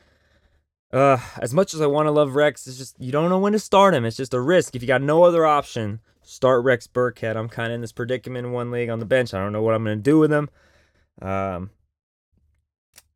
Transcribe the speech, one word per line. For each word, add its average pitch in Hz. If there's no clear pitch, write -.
Uh, 135
as 117
much 185
as 160
I 151
wanna 151
love 147
Rex, 147
it's 127
just, 131
you 127
don't 160
know 185
when 202
to 214
start 196
him. 123
It's 113
just 131
a 123
risk. 160
If 120
you 120
got 131
no 151
other 170
option, 123
start 127
Rex 127
Burkhead. 120
I'm 110
kinda 117
in 120
this 113
predicament 123
in 123
one 120
league 120
on 113
the 113
bench. 123
I 95
don't 101
know 107
what 113
I'm 110
gonna 107
do 135
with 151
him. 147
Um, 95